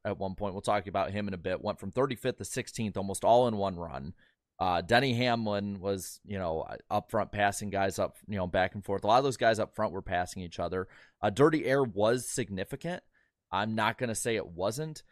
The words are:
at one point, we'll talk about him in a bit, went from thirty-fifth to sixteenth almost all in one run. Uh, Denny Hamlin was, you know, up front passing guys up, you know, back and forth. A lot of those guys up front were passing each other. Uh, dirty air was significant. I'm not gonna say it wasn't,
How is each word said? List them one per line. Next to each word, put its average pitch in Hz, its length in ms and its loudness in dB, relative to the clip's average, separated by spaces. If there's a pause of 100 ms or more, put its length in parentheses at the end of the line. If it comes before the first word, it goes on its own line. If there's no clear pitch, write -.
at 104 140 -4
one 95 180 -6
point, 101 180 -4
we'll 101 80 -6
talk 104 260 0
about 95 240 0
him 104 180 -4
in 95 40 -4
a 90 40 -6
bit, 87 240 -2
went - 180 -4
from 98 120 -8
thirty-fifth 127 480 -2
to 98 60 -8
sixteenth 113 520 -6
almost 98 260 -4
all 120 240 8
in 110 80 -2
one 98 220 -2
run. 73 360 -10 (460)
Uh, 90 220 2
Denny 120 320 4
Hamlin 107 680 0
was, 98 460 -4
you 101 120 -8
know, 82 300 -2 (220)
up 104 200 -2
front 101 220 0
passing 101 380 0
guys 98 300 0
up, 90 180 -2 (100)
you 104 100 -6
know, 92 100 -2
back 92 280 0
and 101 100 -8
forth. 98 180 -2
A 104 40 0
lot 113 100 8
of 135 60 6
those 135 140 -2
guys 113 220 4
up - 160 -4
front 110 180 0
were 95 80 -6
passing 90 420 -4
each 85 160 -10
other. 90 280 -2 (340)
Uh, 107 80 2
dirty 147 360 6
air 135 180 4
was 113 460 2
significant. 101 720 -6 (500)
I'm 107 240 -2
not 110 220 2
gonna 120 180 -2
say 117 200 0
it 101 120 -2
wasn't, 110 640 -4